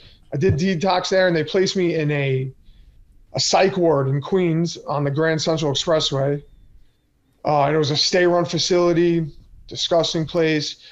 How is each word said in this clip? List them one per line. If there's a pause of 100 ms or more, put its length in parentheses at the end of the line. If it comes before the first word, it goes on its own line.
(340)
I
did
detox
there,
and
they
placed
me
in
a, (840)
a
psych
ward
in
Queens (100)
on
the
Grand
Central
Expressway. (1040)
Uh,
and
it
was
a
stay-run
facility, (380)
disgusting
place. (140)